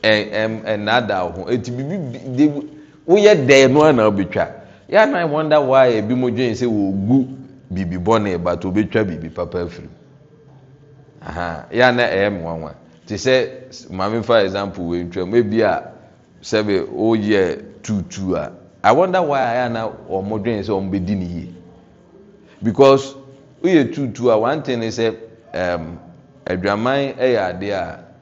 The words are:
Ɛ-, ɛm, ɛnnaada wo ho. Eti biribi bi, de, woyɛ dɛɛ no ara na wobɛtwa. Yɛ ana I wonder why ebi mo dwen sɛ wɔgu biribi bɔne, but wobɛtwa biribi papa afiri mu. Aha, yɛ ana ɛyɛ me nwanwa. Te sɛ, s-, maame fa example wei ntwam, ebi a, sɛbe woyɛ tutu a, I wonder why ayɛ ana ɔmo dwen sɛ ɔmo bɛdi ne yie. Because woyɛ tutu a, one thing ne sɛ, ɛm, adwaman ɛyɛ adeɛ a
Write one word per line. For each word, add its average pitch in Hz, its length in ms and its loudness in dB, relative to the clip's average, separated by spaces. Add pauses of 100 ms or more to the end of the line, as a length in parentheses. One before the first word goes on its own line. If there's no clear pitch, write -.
Ɛ-, 107 300 2
ɛm, 110 320 -2
ɛnnaada 104 600 0
wo 87 60 -4 (140)
ho. - 60 -8
Eti 123 200 -4
biribi 139 260 -6 (160)
bi, - 60 -12 (180)
de, 147 160 4 (540)
woyɛ 196 400 6
dɛɛ 135 260 8
no 151 100 6
ara 156 100 6
na 110 180 4
wobɛtwa. 95 360 -2 (440)
Yɛ - 120 4
ana 196 160 0
I 175 60 0
wonder 151 360 2
why 131 280 4 (120)
ebi 107 160 -2
mo 127 140 0
dwen 117 220 0
sɛ 123 140 -2
wɔgu 104 600 2 (460)
biribi 90 300 -4
bɔne, 101 400 2
but 87 200 -2
wobɛtwa 98 420 0
biribi 80 300 -8
papa 87 300 -6
afiri - 200 -14
mu. - 40 -20 (1400)
Aha, 85 420 -8
yɛ 117 180 2
ana 123 140 2
ɛyɛ 98 300 0
me 95 80 -6
nwanwa. 82 340 -10 (320)
Te - 80 -8
sɛ, 123 560 0
s-, - 200 -20
maame 101 340 -2
fa 113 200 4
example 95 420 -4
wei 87 180 -4
ntwam, 90 300 -6
ebi 113 280 2
a, 90 220 0 (580)
sɛbe 104 460 -2
woyɛ 101 760 0 (200)
tutu 95 520 -4
a, 73 160 -6 (320)
I 104 100 4
wonder 180 300 2
why 143 160 -2
ayɛ 123 280 -2
ana 113 220 -4 (220)
ɔmo 98 320 -4
dwen 113 220 -2
sɛ 107 60 -6
ɔmo 98 200 -2
bɛdi 98 260 -2
ne 92 80 -4
yie. 85 300 -10 (1080)
Because 135 540 4 (480)
woyɛ 165 320 2
tutu 120 360 -2
a, 110 80 4
one 135 260 -2
thing 123 160 -4
ne 113 80 -4
sɛ, 110 260 -2 (400)
ɛm, 85 420 -4 (480)
adwaman 110 720 -2
ɛyɛ 123 220 2
adeɛ 92 340 -4
a 85 260 -6 (240)